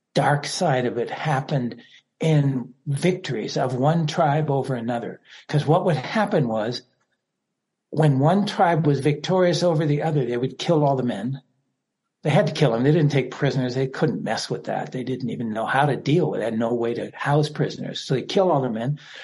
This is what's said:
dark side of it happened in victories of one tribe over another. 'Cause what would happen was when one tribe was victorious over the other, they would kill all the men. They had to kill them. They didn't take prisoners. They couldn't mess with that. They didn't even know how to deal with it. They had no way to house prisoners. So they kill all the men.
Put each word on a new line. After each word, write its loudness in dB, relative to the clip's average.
dark 2
side 0
of -2
it -2
happened -4
in 2
victories -2
of -2
one 2
tribe 0
over -2
another. -6
'Cause 0
what 4
would 2
happen 0
was -4
when 2
one 4
tribe 2
was 2
victorious 2
over 2
the 0
other, 0
they -2
would -4
kill 2
all 4
the 0
men. -4
They 0
had 4
to -4
kill 2
them. 0
They 6
didn't 4
take 0
prisoners. -2
They 0
couldn't -2
mess -4
with -6
that. -6
They -6
didn't -6
even -6
know -4
how 2
to 0
deal 2
with -4
it. -4
They -2
had -4
no 0
way -2
to -8
house 0
prisoners. -6
So -2
they 0
kill 2
all 2
the -2
men. -4